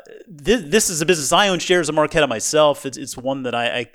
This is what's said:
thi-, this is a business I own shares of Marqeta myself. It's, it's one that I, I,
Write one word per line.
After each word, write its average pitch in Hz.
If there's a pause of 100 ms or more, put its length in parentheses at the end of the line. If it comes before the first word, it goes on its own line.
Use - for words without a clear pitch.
(340)
thi-, 143
this 202
is 165
a 165
business 151
I 196
own 185
shares 175
of 151
Marqeta 151
myself. 143
It's, 131
it's -
one 131
that 123
I, 120
I, 117